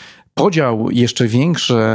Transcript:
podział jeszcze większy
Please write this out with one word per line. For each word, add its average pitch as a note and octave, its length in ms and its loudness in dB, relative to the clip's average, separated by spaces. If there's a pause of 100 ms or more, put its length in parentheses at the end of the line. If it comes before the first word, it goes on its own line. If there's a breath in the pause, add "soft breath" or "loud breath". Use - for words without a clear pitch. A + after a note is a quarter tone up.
(340 loud breath)
podział C3+ 560 0
jeszcze A#2+ 360 0
większy B2+ 520 0 (160)